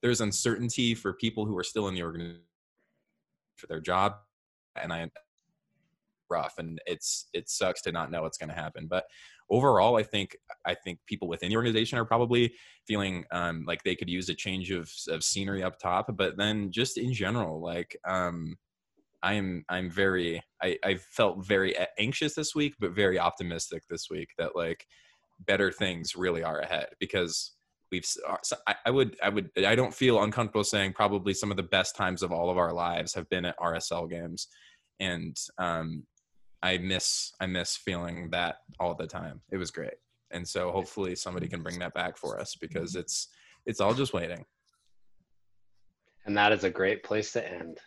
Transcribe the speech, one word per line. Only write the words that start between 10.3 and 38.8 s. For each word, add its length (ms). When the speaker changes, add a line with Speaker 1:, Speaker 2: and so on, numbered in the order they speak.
Speaker 1:
I 100
think 320
people 220
within 220
the 60
organization 440
are 40
probably 480
feeling, 420
um, 340
like 200
they 100
could 160
use 180
a 60
change 380
of, 180
of 140
scenery 400
up 160
top. 380
But 200
then 360
just 260
in 140
general, 500
like, 420
um, 520
I'm, 460
I'm 200
very, 540
I, 240
I 120
felt 500
very 280
a-, 120
anxious 380
this 220
week, 240
but 120
very 280
optimistic 680
this 220
week 260
that, 200
like, 280
better 320
things 460
really 260
are 160
ahead, 300
because 540
we've 100
s-, 160
uh, 140
so 140
I, 80
I 40
would, 320
I 60
would, 220
I 120
don't 180
feel 300
uncomfortable 400
saying 300
probably 400
some 180
of 40
the 60
best 320
times 300
of 80
all 180
of 80
our 140
lives 420
have 140
been 160
at 160
R 160
S 160
L 160
games. 400
And, 380
um, 460
I 160
miss, 600
I 60
miss 300
feeling 540
that 260